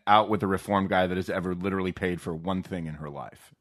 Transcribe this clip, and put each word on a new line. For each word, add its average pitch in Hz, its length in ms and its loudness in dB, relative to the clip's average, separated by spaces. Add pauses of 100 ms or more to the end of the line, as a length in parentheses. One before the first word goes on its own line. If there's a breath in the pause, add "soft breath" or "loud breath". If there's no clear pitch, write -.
out 104 240 6
with 104 120 0
a 104 40 0
reformed 95 420 2
guy 92 180 4
that 90 120 0
has 92 100 -4
ever 90 260 -2
literally 92 380 -2
paid 90 260 -2
for 85 140 -6
one 90 300 -4
thing 87 240 -8
in 78 80 -8
her 76 160 -10
life? 67 500 -16